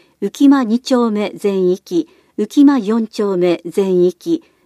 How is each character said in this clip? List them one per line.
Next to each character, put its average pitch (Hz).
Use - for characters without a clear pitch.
浮 269
間 277
二 226
丁 240
目 208
全 190
域、 180
浮 277
間 277
四 220
丁 202
目 175
全 185
域、 180